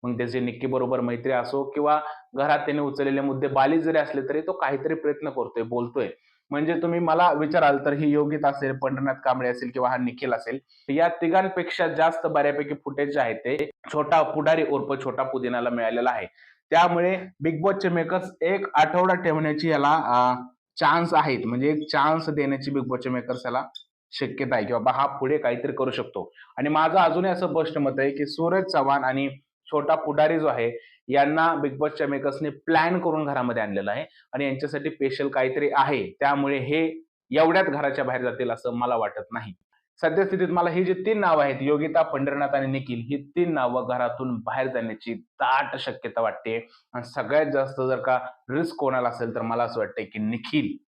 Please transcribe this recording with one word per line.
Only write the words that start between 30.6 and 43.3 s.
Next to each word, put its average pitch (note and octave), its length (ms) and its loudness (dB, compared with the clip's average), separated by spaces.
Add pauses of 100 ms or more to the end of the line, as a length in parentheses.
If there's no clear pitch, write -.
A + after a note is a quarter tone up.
यांना D3+ 460 4
Bigg C#3+ 220 -2
Boss-च्या D3+ 320 -2
मेकर्सने C#3+ 420 -4
प्लॅन E3 480 2
करून D#3 280 0
घरामध्ये B2 360 0
आणलेलं G2+ 280 -2
आहे A#2 160 -4 (260)
आणि C#3 120 -2
यांच्यासाठी C#3+ 460 -4
स्पेशल C#3 380 -2
काहीतरी C#3 480 0
आहे, C3 340 0
त्यामुळे C#3 480 0
हे D#3+ 440 -2 (280)
एवढ्यात E3 340 4
घराच्या C#3+ 400 0
बाहेर B2+ 180 -2
जातील A#2+ 280 -2
असं A#2+ 240 -4
मला A#2+ 220 0
वाटत G#2+ 360 -2
नाही. A2+ 200 -8 (500)
सद्यस्थितीत F#3 460 2
मला F3 220 2
ही F3+ 140 2
जी F#3 80 0
तीन G#3 280 0
नावं D#3+ 240 4
आहेत, C3+ 160 0
योगिता, D3+ 420 2
पंढरीनाथ C#3 460 0
आणि C#3 180 0
निखिल, C3 320 -4
ही C#3 380 -6